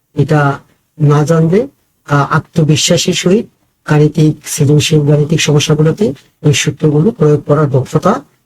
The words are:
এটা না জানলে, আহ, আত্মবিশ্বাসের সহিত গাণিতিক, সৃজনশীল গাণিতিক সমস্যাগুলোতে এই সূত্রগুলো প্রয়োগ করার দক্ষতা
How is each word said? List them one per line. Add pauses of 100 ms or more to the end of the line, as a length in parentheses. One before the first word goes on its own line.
(160)
এটা (580)
না
জানলে, (480)
আহ,
আত্মবিশ্বাসের
সহিত (400)
গাণিতিক, (100)
সৃজনশীল
গাণিতিক
সমস্যাগুলোতে (380)
এই
সূত্রগুলো
প্রয়োগ
করার
দক্ষতা (340)